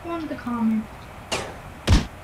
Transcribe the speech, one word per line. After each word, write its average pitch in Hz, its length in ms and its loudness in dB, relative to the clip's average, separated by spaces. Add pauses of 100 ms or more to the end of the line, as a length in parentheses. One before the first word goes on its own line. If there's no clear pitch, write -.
one 339 240 -4
to 277 80 -4
comment. 220 500 2 (1400)